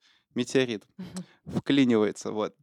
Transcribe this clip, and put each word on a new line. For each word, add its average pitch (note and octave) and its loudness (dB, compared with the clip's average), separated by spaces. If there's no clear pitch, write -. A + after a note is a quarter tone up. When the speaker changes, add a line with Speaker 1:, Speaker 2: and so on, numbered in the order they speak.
Speaker 1:
метеорит A#2+ -2
Speaker 2:
Мгм. F#3 -12
Speaker 1:
вклинивается, A#2 2
вот. G#2 -4